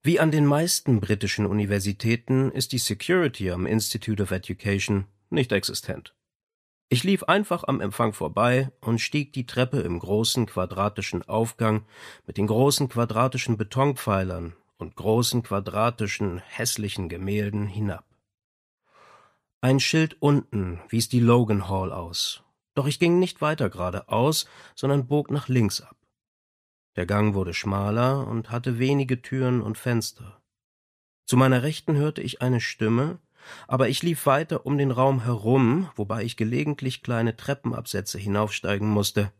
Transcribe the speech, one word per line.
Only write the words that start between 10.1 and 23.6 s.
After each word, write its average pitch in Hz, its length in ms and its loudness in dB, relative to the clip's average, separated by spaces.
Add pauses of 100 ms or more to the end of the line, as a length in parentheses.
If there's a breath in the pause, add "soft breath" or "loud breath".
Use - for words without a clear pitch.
quadratischen 95 800 -4
Aufgang 110 600 0 (400 loud breath)
mit 98 100 -10
den 104 120 0
großen 131 420 2
quadratischen 120 680 0
Betonpfeilern 98 1000 -2 (220)
und 85 180 -14
großen 117 480 0
quadratischen, 101 1000 -2
hässlichen 101 680 -6
Gemälden 101 580 -4
hinab. 101 380 -6 (1600 soft breath)
Ein 131 180 4
Schild 160 400 0
unten 104 600 0 (100)
wies 117 180 0
die 123 120 2
Logan 110 500 4
Hall 92 220 -2
aus, - 500 -8 (320)
doch 139 120 0
ich 147 120 -2
ging 175 200 4
nicht 180 220 -2
weiter 151 300 0